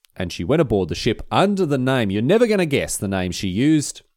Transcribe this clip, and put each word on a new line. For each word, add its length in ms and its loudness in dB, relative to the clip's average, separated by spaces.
and 140 -6
she 140 -8
went 160 2
aboard 300 0
the 40 -4
ship 360 -2
under 340 2
the 140 0
name, 320 0
you're 100 0
never 260 4
gonna 200 2
guess 320 -2
the 100 -4
name 240 -2
she 160 -6
used. 540 0